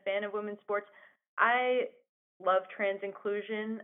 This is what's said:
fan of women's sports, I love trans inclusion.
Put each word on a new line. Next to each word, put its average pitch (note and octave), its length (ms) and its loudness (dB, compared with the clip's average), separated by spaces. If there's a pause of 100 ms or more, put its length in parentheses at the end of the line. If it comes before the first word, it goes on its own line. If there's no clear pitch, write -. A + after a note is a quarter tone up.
fan G3+ 180 0
of G#3 100 -6
women's G#3 280 -6
sports, G3+ 260 -4 (520)
I B3 520 4 (480)
love F#3+ 240 4 (140)
trans G3 260 -2
inclusion. G#3 800 -4